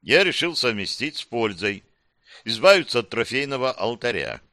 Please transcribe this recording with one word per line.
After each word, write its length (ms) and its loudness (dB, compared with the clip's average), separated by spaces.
Я 220 4
решил 320 0
совместить 600 -2
с 60 -10
пользой, 600 -4
избавиться 560 4
от 100 -6
трофейного 600 -2
алтаря. 720 -4